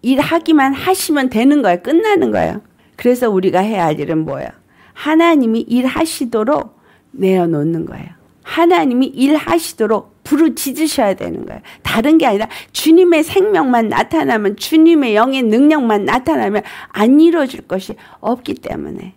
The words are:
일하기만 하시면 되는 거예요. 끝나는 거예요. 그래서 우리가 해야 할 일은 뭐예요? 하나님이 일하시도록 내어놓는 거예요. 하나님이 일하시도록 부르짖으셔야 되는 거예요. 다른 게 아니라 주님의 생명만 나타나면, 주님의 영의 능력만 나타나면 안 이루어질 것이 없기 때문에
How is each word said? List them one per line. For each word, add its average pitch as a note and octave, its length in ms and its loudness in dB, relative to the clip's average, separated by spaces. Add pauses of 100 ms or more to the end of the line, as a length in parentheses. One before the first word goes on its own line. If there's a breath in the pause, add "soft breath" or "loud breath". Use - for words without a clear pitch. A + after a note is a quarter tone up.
일하기만 C#4+ 720 0
하시면 D4 560 -2
되는 C4+ 320 2
거예요. F3+ 200 0
끝나는 E4 500 0
거예요. F#3+ 300 -2 (360 soft breath)
그래서 B3 320 0
우리가 F#3 300 0
해야 G3 260 -2
할 D3+ 140 -2
일은 D#3 260 -4
뭐예요? C#3 240 -10 (440 soft breath)
하나님이 D4+ 680 2
일하시도록 B3+ 1160 -2 (340 soft breath)
내어놓는 E3+ 760 -2
거예요. - 220 -16 (360)
하나님이 D#4+ 640 0
일하시도록 C#4 1160 -2
부르짖으셔야 C#4 920 -2
되는 - 300 -10
거예요. - 160 -16 (200 loud breath)
다른 C#4 360 0
게 D#4 80 2
아니라 G#3+ 220 0 (240 loud breath)
주님의 E4+ 520 4
생명만 D4+ 680 0
나타나면, A3+ 680 -2
주님의 D#4+ 580 4
영의 C4 280 0
능력만 A#3 600 2
나타나면 A3+ 560 -2 (280 loud breath)
안 B3 300 4
이루어질 D#4+ 420 2
것이 F#3+ 340 -8 (240 loud breath)
없기 - 360 -6
때문에 - 600 -12